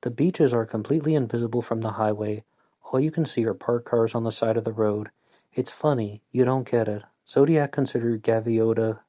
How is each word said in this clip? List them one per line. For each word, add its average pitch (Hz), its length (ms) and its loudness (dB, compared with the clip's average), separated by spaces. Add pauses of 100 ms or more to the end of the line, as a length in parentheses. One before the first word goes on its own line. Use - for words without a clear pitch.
The - 100 -4
beaches 143 420 2
are 113 120 0
completely 147 500 -2
invisible 117 460 0
from 113 200 -4
the 110 100 -4
highway. 107 520 -2 (400)
All - 160 -2
you 156 120 0
can 160 140 0
see 113 200 -2
are 107 80 0
parked 120 320 -2
cars 113 280 2
on 117 100 -2
the 117 80 -2
side 113 260 0
of 110 80 -2
the 113 80 -4
road. 107 360 0 (440)
It's - 180 -4
funny, 113 580 -2
you 123 140 2
don't 131 260 0
get 113 180 2
it. 104 160 -4 (240)
Zodiac 143 440 4
considered 117 500 -2
Gaviota 113 880 2